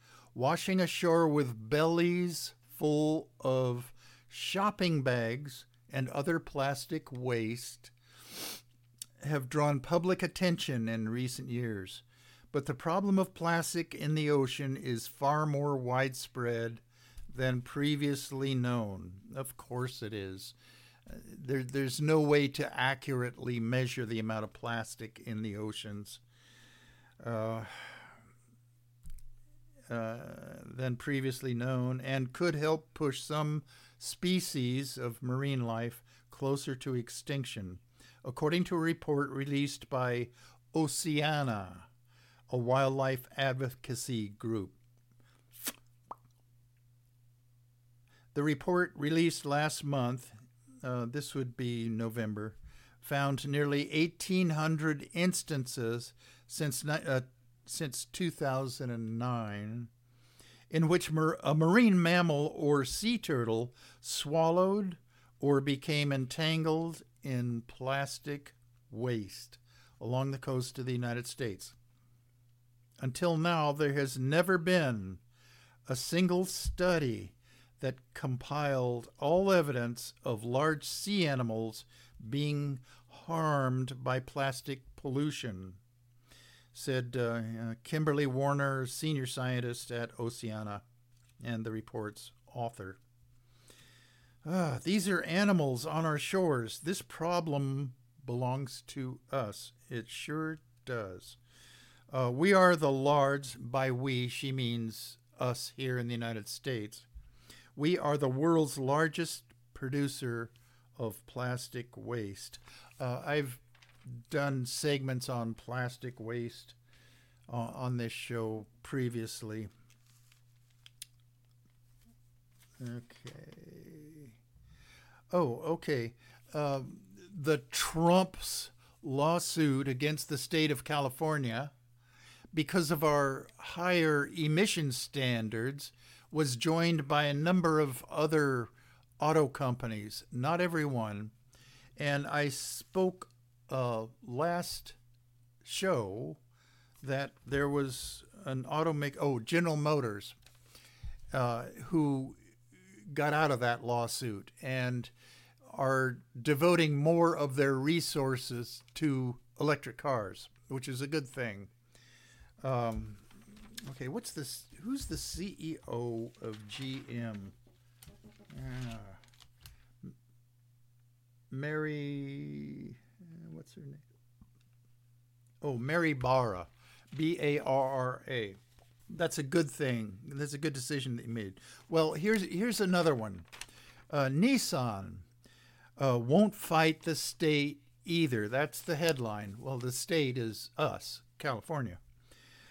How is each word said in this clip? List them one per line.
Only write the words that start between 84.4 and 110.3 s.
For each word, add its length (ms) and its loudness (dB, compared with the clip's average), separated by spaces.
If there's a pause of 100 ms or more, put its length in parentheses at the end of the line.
pollution, 800 -4 (1000)
said, 460 -4
uh, 20 2
uh, 200 0 (420)
Kimberly 420 2
Warner, 600 2
senior 400 -2
scientist 680 -4
at 260 -6
Oceana 640 -6 (600)
and 220 -4
the 60 -6
report's 600 -8 (220)
author. 440 -8 (1500)
"Ah, 360 0
these 260 2
are 140 2
animals 640 4
on 200 0
our 120 2
shores. 640 0
This 220 -4
problem 920 -2 (320)
belongs 640 -4
to 320 -8 (120)
us." 420 -4 (160)
It 180 -8
sure 520 -6 (260)
does. 520 -8 (720)
Uh, 220 2
we 200 6
are 220 10
the 160 4
large, 680 4
by 320 0
we, 360 0
she 240 -4
means 640 -4 (220)
us 360 -2
here 220 -2
in 100 -2
the 60 -2
United 340 -4
States. 580 -6 (720)
"We 220 4
are 200 2
the 120 2
world's 480 4
largest 640 0 (300)
producer 760 -2 (480)